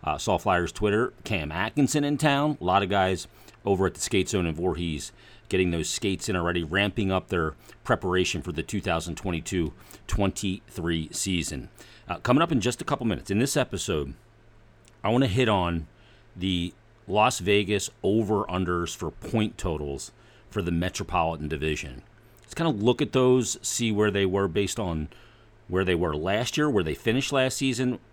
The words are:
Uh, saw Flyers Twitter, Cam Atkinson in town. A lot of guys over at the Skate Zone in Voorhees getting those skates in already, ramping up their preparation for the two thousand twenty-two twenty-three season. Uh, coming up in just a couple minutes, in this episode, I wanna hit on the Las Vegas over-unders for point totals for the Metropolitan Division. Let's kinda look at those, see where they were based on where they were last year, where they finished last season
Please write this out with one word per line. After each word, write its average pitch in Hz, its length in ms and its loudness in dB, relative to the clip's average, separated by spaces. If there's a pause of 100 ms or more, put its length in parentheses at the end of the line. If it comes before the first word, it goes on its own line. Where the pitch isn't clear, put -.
Uh, 73 160 -2
saw 98 180 0
Flyers 87 340 2
Twitter, 107 420 0 (100)
Cam 78 280 -4
Atkinson 135 520 2
in 143 160 0
town. 147 420 2
A - 20 -8
lot 92 200 4
of 95 60 -2
guys 95 380 2 (380)
over 95 220 4
at - 80 -2
the - 60 -8
Skate 95 280 0
Zone 92 160 0
in 82 80 -2
Voorhees 85 580 -4 (380)
getting 92 220 2
those 82 180 -2
skates - 400 -2
in 98 60 0
already, 87 280 0
ramping 95 480 0
up 92 180 -2
their 80 260 0 (280)
preparation 92 600 0
for 90 80 -8
the 80 120 -4
two - 160 -4
thousand 82 360 -2
twenty-two 85 580 -2 (320)
twenty-three 92 1040 -2
season. 80 580 -4 (380)
Uh, - 120 -6
coming 143 240 4
up 170 80 -2
in 127 100 2
just 120 200 -2
a - 40 -6
couple 113 220 -2
minutes, 95 240 -2
in 98 80 0
this 135 180 0
episode, 82 560 -2 (920)
I 101 60 0
wanna 123 180 4
hit 113 220 2
on 85 380 2 (480)
the 90 380 -2 (360)
Las 107 300 4
Vegas 101 500 2 (140)
over-unders 92 880 0
for 80 180 -6
point - 460 -2
totals 73 540 -4 (380)
for 104 120 -4
the 85 120 0
Metropolitan 82 720 -2
Division. 73 540 -4 (400)
Let's - 120 -20
kinda 165 160 -2
look 120 320 2
at 107 120 -2
those, 127 480 4
see 113 320 -2
where 104 180 2
they 98 140 2
were 98 240 2
based 98 280 -2
on 82 300 -2 (640)
where 92 160 2
they 90 100 4
were 82 220 0
last 98 400 -2
year, 151 120 2
where 104 140 2
they 80 120 -2
finished 127 360 0
last 131 240 0
season 127 440 0 (140)